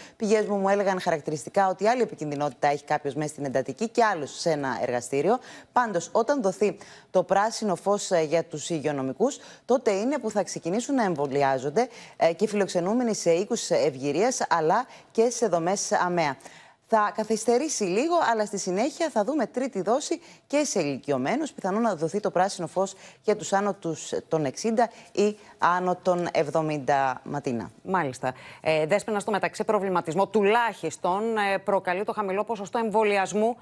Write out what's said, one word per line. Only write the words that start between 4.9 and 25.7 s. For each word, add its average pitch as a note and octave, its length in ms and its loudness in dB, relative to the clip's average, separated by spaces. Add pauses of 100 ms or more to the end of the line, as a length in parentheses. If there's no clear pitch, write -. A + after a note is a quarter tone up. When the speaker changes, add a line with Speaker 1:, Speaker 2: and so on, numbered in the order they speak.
Speaker 1:
Πάντως, G#3+ 400 0
όταν C4 300 2
δοθεί G3 360 0 (340)
το F3+ 120 2
πράσινο G3+ 520 0
φως, G3 360 -2
ε, E3+ 100 4
για D#3+ 220 0
τους D#3 260 -8
υγειονομικούς, D3 680 -2 (280)
τότε A#3+ 260 2
είναι A#3 260 0
που A3 120 -4
θα G#3 140 0
ξεκινήσουν A3 520 -4
να B3 80 2
εμβολιάζονται, C#3+ 840 0 (300)
ε, E3 160 4
και G#3+ 140 0
φιλοξενούμενοι G3+ 680 0 (120)
σε E3+ 60 4
οίκους G3+ 380 0
ευγυρίας, C#3+ 800 0
αλλά E3+ 360 2 (260)
και A3+ 180 4
σε A#3+ 180 -2
δομές F3 440 0
αμαία. F3 460 0 (500)
Θα G#3 280 2
καθυστερήσει A#3 680 0
λίγο, A#3 320 0 (160)
αλλά G#3+ 140 0
στη G3+ 120 -8
συνέχεια B3 520 -2
θα A3 140 0
δούμε B3+ 220 0
τρίτη B3 360 -4
δόση C4 400 -2 (260)
και D4 160 2
σε - 160 -2
ηλικιωμένους. C#3+ 720 -2
Πιθανόν G3 300 -2
να A3 140 0
δοθεί D#3+ 240 -2
το F#3+ 120 -2
πράσινο F3+ 360 0
φως G3 260 -2 (300)
για G#3 120 2
τους G3 180 -8
άνω G3 200 2
τους, - 380 -8 (160)
των D#3 180 0
εξήντα A3 440 0 (220)
ή G#3 260 0 (200)
άνω F3+ 440 2